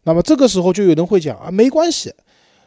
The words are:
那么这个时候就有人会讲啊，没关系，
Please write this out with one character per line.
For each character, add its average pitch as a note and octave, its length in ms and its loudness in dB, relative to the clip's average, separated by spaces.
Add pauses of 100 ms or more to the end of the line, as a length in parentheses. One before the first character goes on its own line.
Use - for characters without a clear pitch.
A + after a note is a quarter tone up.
那 D#3+ 100 -2
么 E3+ 80 2
这 D4+ 140 2
个 C4 140 2
时 F#3+ 120 -2
候 F3+ 120 0
就 G3+ 100 -2
有 F3 120 4
人 E3 120 -2
会 F#3+ 140 0
讲 C3+ 180 -10
啊， - 120 -14
没 G#3+ 180 2
关 D#4 240 -2
系， - 220 -10 (520)